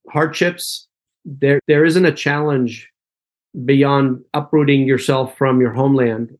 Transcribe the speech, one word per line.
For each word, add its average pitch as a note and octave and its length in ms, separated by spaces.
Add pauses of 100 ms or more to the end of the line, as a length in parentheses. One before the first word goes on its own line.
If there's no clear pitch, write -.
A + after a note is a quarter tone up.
(100)
hardships. D#3+ 800 (360)
There, C#3 440
there D3+ 160
isn't F3 200
a D#3+ 60
challenge C#3+ 800 (760)
beyond C#3 600 (100)
uprooting C#3+ 540
yourself C3 500
from C3 220
your A#2+ 120
homeland A#2+ 680